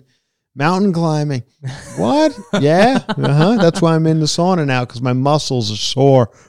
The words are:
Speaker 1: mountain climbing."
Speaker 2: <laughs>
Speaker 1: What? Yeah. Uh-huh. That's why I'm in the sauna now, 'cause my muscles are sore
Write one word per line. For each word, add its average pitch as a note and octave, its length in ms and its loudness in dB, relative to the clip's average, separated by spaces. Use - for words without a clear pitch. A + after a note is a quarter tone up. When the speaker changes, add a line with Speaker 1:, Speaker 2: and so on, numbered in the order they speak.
Speaker 1:
mountain F#3 380 0
climbing." D3+ 500 -2
Speaker 2:
<laughs> C3+ 360 -14
Speaker 1:
What? C#4+ 400 0
Yeah. G3 480 4
Uh-huh. C#3+ 500 0
That's E3+ 240 2
why E3 140 2
I'm D#3+ 120 0
in D#3+ 120 2
the D#3 60 0
sauna E3+ 400 0
now, B2+ 200 -2
'cause A#2 160 -12
my B2+ 120 -2
muscles C3 580 -2
are G#2+ 40 -8
sore C3 540 2